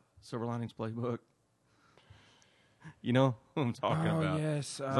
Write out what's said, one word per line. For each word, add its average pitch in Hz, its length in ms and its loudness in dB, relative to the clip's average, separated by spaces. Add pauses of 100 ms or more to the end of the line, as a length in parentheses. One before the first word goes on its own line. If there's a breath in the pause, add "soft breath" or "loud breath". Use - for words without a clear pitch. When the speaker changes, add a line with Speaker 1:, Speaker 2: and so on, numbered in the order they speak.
(220 loud breath)
Speaker 1:
Silver 117 240 -6
Linings 117 280 -4
Playbook. 117 460 -2 (1800 loud breath)
You 120 120 0
know 131 220 6 (200)
who 160 60 0
I'm 120 120 2
talking 160 380 0
Speaker 2:
Oh, 160 80 2
Speaker 1:
about. - 200 2
Speaker 2:
yes, 151 380 -2
Speaker 1:
He's - 20 -10
like 135 200 -2